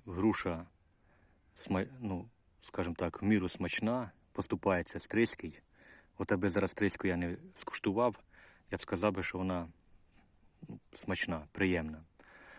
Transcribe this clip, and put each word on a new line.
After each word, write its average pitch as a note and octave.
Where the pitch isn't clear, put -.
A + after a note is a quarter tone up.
груша F2+
сма-, F#2+
ну, G2
скажімо F2
так, E2+
в G2
міру G2+
смачна, A2+
поступається F#2
стрийський. -
От -
аби G2
зараз F#2+
стрийську -
я F2+
не F2
скуштував, G#2+
я F2+
б -
сказав G2+
би, F#2
що -
вона, F2+
ну, -
смачна, E2+
приємна. D#2+